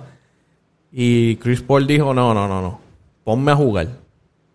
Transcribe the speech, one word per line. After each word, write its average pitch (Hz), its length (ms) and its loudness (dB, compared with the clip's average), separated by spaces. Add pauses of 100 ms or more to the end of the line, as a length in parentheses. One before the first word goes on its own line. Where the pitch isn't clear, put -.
(920)
Y 120 460 2
Chris 120 220 -2
Paul 139 280 0
dijo, 143 260 2
"No, 123 200 2
no, 101 120 0
no, 95 160 -4
no. 92 160 -8 (460)
Ponme 131 260 0
a 143 60 4
jugar. 104 320 0 (680)